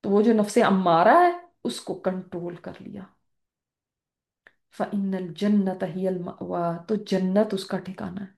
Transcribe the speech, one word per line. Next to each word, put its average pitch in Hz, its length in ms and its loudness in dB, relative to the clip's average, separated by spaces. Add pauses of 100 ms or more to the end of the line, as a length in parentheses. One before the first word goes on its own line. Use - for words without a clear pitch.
तो 208 60 -4
वो 202 140 4
जो 233 100 6
नफ्से 208 300 2
अम्मारा 190 560 6
है, 349 140 4 (300)
उसको 233 380 -6
control 180 560 -6
कर - 240 -16
लिया। 196 260 -16 (1700)
फ़इन्नल 190 560 -4
jannata 196 520 0
hiyal 185 340 -4
मअवा, 175 600 -6
तो 214 180 -4
जन्नत 196 560 0
उसका 190 260 -6
ठिकाना 185 420 -12
है। 196 160 -16